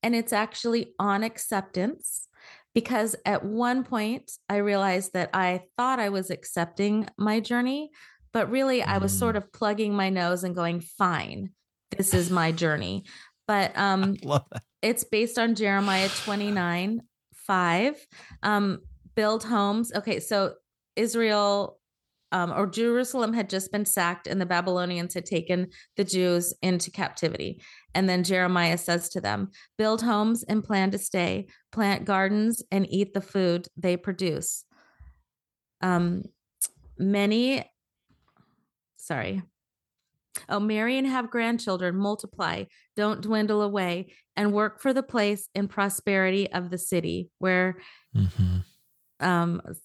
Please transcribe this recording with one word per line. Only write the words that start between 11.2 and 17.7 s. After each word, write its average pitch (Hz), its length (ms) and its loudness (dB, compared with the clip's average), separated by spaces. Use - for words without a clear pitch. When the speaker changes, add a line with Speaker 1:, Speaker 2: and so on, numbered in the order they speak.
Speaker 1:
this 190 160 0
is 175 180 4
my 165 220 2
journey." 160 520 -2
But, 202 300 2
um, 196 400 2
Speaker 2:
<laughs> - 40 -18
I - 40 -10
love 139 260 2
that. 120 100 -12
Speaker 1:
it's 226 220 0
based 233 340 0
on 233 160 2
Jeremiah 196 560 2
twenty-nine 202 880 -2
five. 190 760 0